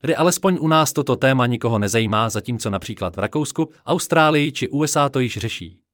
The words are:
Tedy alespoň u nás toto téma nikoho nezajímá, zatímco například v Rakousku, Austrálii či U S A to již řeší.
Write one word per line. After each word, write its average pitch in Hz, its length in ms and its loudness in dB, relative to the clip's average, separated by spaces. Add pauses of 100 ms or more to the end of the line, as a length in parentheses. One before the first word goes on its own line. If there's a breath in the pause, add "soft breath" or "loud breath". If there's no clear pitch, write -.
Tedy 160 160 0
alespoň 175 440 2
u 160 80 0
nás 156 240 4
toto 131 240 0
téma 131 300 2
nikoho 117 320 0
nezajímá, 110 520 0
zatímco 110 400 -4
například 95 460 -6
v - 20 -6
Rakousku, 151 520 -2 (160 soft breath)
Austrálii 151 680 2
či - 160 -6
U 147 180 0
S 143 100 -2
A 143 120 2
to 135 120 -2
již 120 180 -2
řeší. 92 420 -8 (140)